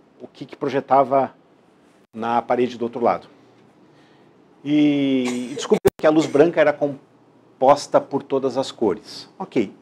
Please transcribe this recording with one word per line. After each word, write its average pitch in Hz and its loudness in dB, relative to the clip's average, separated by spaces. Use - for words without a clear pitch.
o - -20
que, - -18
que - -20
projetava 135 0
na 117 -2
parede 123 -2
do 113 -8
outro 120 -8
lado. 98 -2
E, 135 0
e - -12
descobriu - -2
que - -4
a 156 6
luz 156 2
branca 160 2
era 147 4
composta - -2
por 143 -6
todas 131 -2
as 131 -4
cores. - -4
Ok, 139 -4